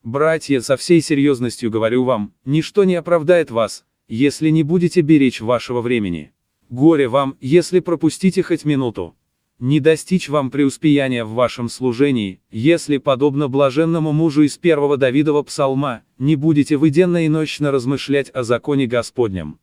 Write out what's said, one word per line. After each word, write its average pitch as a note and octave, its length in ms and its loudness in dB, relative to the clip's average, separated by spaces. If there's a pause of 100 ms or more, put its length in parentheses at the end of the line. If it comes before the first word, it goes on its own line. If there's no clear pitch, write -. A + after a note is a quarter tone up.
Братья, C#3+ 560 0
со C3 160 0
всей E3+ 240 2
серьезностью C3 720 -2
говорю A2 320 0
вам, A2+ 300 -2 (100)
ничто D#3 400 0
не F#3 120 2
оправдает E3 560 0
вас, A2+ 340 -4 (240)
если C#3 400 0
не D#3+ 140 2
будете E3+ 360 0
беречь C#3+ 400 2
вашего A#2+ 400 -2
времени. G2+ 540 -4 (360)
Горе C#3+ 380 4
вам, C3+ 320 -2
если E3+ 400 2
пропустите E3+ 640 -2
хоть D#3 220 -4
минуту. B2 500 -4 (420)
Не C#3 220 0
достичь D#3+ 480 0
вам C#3 240 -2
преуспеяния C3+ 720 0
в A2 80 -8
вашем A#2+ 380 -2
служении, B2 720 -2 (100)
если, C#3+ 460 0
подобно C#3 500 0
блаженному D3+ 640 0
мужу D3+ 300 2
из D3 160 0
первого D3 400 2
Давидова C#3+ 460 2
псалма, C3+ 600 -4 (140)
не D3 180 2
будете D3 400 2
вы D3+ 140 2
денно F3 360 2
и D#3 40 0
ночно D3+ 420 -2
размышлять C#3 600 -2
о B2+ 120 -6
законе B2+ 420 0
Господнем. G#2+ 760 -4